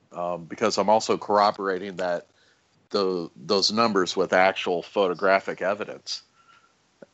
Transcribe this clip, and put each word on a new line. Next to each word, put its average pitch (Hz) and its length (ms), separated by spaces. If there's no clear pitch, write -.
um, 87 320
because 98 320
I'm 98 120
also 110 280
corroborating 101 800
that 87 320
the, 92 440
those 92 360
numbers 104 440
with 90 160
actual 92 520
photographic 95 800
evidence. - 580